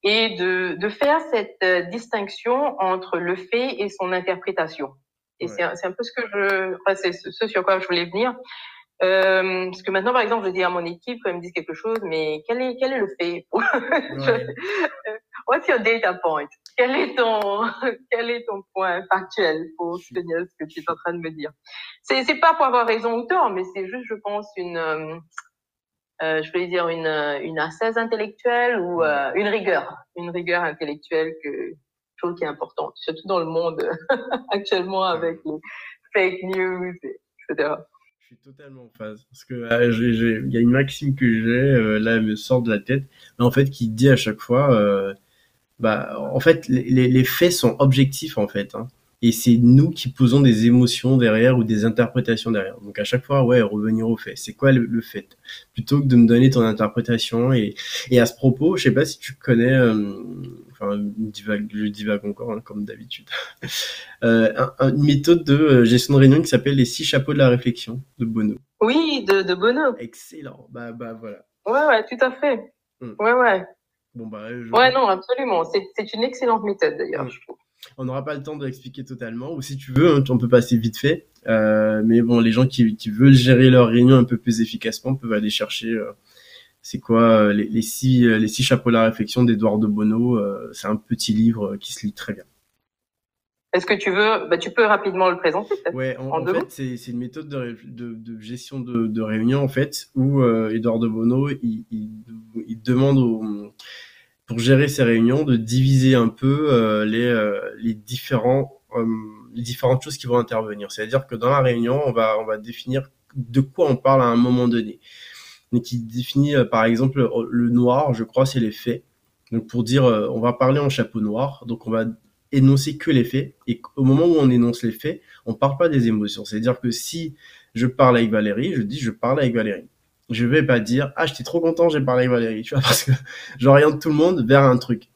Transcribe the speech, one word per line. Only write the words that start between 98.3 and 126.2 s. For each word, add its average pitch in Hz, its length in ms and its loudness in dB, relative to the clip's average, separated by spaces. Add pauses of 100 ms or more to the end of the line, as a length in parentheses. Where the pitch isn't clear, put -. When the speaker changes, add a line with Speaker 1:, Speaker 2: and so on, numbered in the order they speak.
Speaker 2:
gestion 123 400 -12
de, 117 260 -4
de 110 140 -4
réunion, 110 420 0
en 135 60 -2
fait, 143 440 -4
où, 135 280 2
euh, 113 300 2
Eduardo 113 380 0
Bono, 120 400 0
il, 117 400 -6
il, 107 200 -8 (580)
il 113 140 -10
demande 135 360 2
aux, 110 540 -2 (760)
pour 117 140 -6
gérer 135 300 4
ses 139 140 0
réunions, 117 400 4
de 139 120 2
diviser 131 600 4
un 117 120 4
peu, 139 460 -2
euh, 107 320 2
les, 110 180 -2
euh, 107 380 -2 (160)
les 113 160 -4
différents, 123 880 -2 (160)
euh, 113 80 -2 (480)
les 117 80 -8
différentes 123 420 -2
choses 147 140 -12
qui - 100 -12
vont 120 100 0
intervenir. 110 540 -4
C'est-à-dire 117 340 -4
que 123 100 -10
dans 117 140 -2
la 139 120 2
réunion, 123 440 0
on 127 60 -2
va, 110 280 0
on 110 60 -6
va 107 120 -4
définir 127 520 -8 (260)
de 123 260 -2
quoi 147 280 0
on 131 60 4
parle 135 260 4
à 123 40 4
un 120 100 2
moment 123 320 4
donné. 113 320 -2 (720)
Donc, 120 220 -2
il 117 120 -6
définit, 139 520 0
euh, 123 80 4
par 110 180 0
exemple, 123 460 2 (200)
le 120 200 0
noir, 123 440 2
je 113 120 -4
crois, 131 200 0
c'est 131 140 -4
les 110 120 -2
faits. - 340 -8 (480)
Donc, 113 140 -4
pour 120 180 -4
dire, 131 180 2
euh, 113 260 2
on 127 120 -4
va 120 100 0
parler 135 300 2
en 143 80 0
chapeau 135 320 -4
noir. 113 440 -4
Donc, 117 220 -10
on 110 40 -4
va 113 120 0 (500)
énoncer 139 440 4
que - 140 -6
les 127 120 4
faits. 135 320 -6 (120)
Et 117 140 -4 (140)
au 139 80 -2
moment 135 220 4
où 170 120 4
on 139 120 4
énonce 120 340 2
les 113 80 -2
faits, - 300 -8 (240)
on 113 80 -6
parle 139 240 -2
pas 170 100 2
des 131 220 2
émotions. 104 340 -4